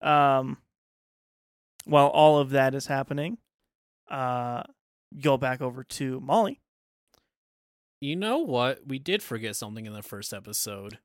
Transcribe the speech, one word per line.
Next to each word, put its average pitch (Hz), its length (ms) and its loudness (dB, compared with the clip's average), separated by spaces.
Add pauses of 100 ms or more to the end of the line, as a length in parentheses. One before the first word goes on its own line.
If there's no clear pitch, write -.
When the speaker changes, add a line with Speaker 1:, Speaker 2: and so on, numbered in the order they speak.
Speaker 1:
Um, 139 560 4 (1300)
while 143 240 6
all 151 300 8
of 135 120 0
that 135 240 2
is 139 120 -6
happening, 143 520 -6 (720)
uh, 123 540 -4 (560)
go 139 160 4
back 127 240 -2
over 127 240 -6
to 131 360 -6
Molly. 202 400 0 (1400)
Speaker 2:
You 143 160 -4
know 220 220 -2
what? 131 480 0
We 135 120 -6
did 175 240 -2
forget 110 340 -8
something 110 300 -10
in 107 60 -12
the 104 100 -12
first 101 300 -12
episode. 104 720 -8